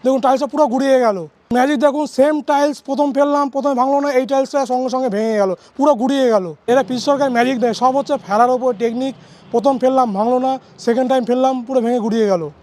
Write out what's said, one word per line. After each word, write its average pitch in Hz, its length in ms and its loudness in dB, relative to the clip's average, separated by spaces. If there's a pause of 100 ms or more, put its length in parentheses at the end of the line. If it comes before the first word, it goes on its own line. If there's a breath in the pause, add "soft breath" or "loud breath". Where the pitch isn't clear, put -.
দেখুন 262 200 2
টাইলসটা 269 280 2
পুরো 302 200 2
গুড়িয়ে 269 320 2
গেল। 202 140 0 (380)
ম্যাজিক 277 300 2
দেখুন, 285 180 0 (140)
সেম 302 160 4 (160)
টাইলস 285 260 0 (120)
প্রথম 285 280 0
ফেললাম, 285 280 2 (100)
প্রথমে 277 260 -2
ভাঙলো 269 240 2
না, 285 40 -2 (100)
এই 262 120 2
টাইলসটা 269 300 0 (120)
সঙ্গে 254 220 -2
সঙ্গে 262 200 -2
ভেঙে 220 260 -2
গেল, 190 100 2 (260 soft breath)
পুরো 294 240 2
গুড়িয়ে 262 320 0
গেল। 196 120 2 (260)
এটা 262 180 4
পিচ 254 200 -4
সরকার 277 280 0
ম্যাজিক 247 260 2
নেই, 240 100 0 (100)
সব 254 160 2
হচ্ছে 277 160 -2 (120)
ফেলার 226 300 2
ওপর 254 140 0 (120)
টেকনিক। 240 320 -4 (380 loud breath)
প্রথম 240 300 2
ফেললাম 262 260 2 (100)
ভাঙলো 240 280 0
না, 262 60 0 (320 loud breath)
সেকেন্ড 240 280 0
টাইম 254 180 2
ফেললাম 262 240 2 (120)
পুরো 262 180 0
ভেঙে 240 200 0
গুড়িয়ে 220 280 0
গেল। 170 100 0 (200)